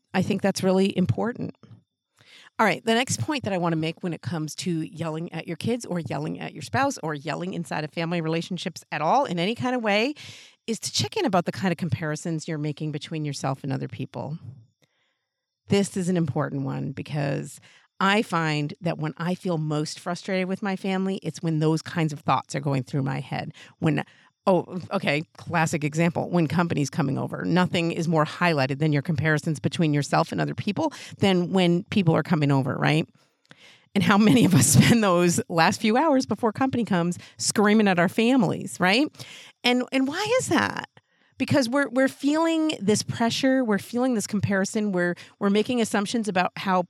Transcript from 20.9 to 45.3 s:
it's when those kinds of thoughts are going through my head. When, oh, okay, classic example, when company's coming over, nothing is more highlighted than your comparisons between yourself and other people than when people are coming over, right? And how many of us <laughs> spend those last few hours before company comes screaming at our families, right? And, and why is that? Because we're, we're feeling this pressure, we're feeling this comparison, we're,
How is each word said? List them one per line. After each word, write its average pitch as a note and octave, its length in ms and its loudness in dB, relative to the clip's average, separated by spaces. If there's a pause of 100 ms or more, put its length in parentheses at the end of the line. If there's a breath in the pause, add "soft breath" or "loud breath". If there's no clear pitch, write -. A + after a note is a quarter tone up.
it's - 180 -8
when D#3+ 200 0
those D#3 220 2
kinds D#3 300 -2
of C#3 60 -10
thoughts - 380 -2
are C3+ 40 -2
going C#3 220 -2
through C3+ 220 -4
my C#3 160 -4
head. - 320 -8 (260 loud breath)
When, D3 240 0 (420 soft breath)
oh, F3+ 360 0 (100)
okay, E3 320 -2 (160)
classic D#3+ 460 0
example, D#3+ 440 0
when E3+ 200 2
company's E3 420 0
coming C#3+ 260 -2
over, - 280 -6
nothing E3+ 480 2
is E3 160 -2
more D#3 160 4
highlighted C#3+ 560 0
than D#3 120 2
your C#3+ 100 2
comparisons D#3 580 0
between D#3 340 0
yourself D3+ 380 0
and F3 80 -4
other D3 140 -2
people C#4+ 380 -4 (260 loud breath)
than F3+ 340 2
when F3+ 320 4
people E3+ 320 2
are D#3 80 2
coming D3+ 260 2
over, C3+ 240 2
right? D3 340 0 (840 loud breath)
And F#3+ 80 2
how G3 160 6
many A3 260 6
of F#3 120 4
us A#2 100 6
<laughs> - 120 2
spend A#3 260 6
those F3 440 4
last F3 320 2
few A3 160 2
hours C4+ 300 2
before G#3+ 260 -2
company C4 320 0
comes F3 360 0 (160 loud breath)
screaming G#3 500 4
at F3+ 140 4
our F3 80 4
families, A3 720 2
right? G#3 260 4 (560 loud breath)
And, B3 300 2
and C4+ 160 2
why F4+ 180 -4 (140)
is - 80 -4
that? A3 400 0 (540)
Because C4 260 2
we're, C#4 200 2
we're C4 180 4
feeling D#4 760 0
this G#3 220 2
pressure, C4 640 0
we're G#3+ 120 2
feeling B3 380 -2
this G#3 140 -2
comparison, G3+ 640 0
we're, F3 240 0 (240 loud breath)